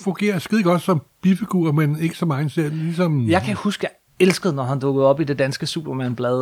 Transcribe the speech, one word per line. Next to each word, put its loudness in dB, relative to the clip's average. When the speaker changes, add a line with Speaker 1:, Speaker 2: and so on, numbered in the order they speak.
Speaker 1:
fungerer -2
skide 0
godt 4
som 0
bifigurer, 2
men 2
ikke -2
som 0
egen -2
serie, -2
ligesom 0
Speaker 2:
Jeg 4
kan -4
huske, -4
jeg -6
elskede, 0
når -2
han -2
dukkede 2
op 4
i 0
det -4
danske -2
Superman-blad -2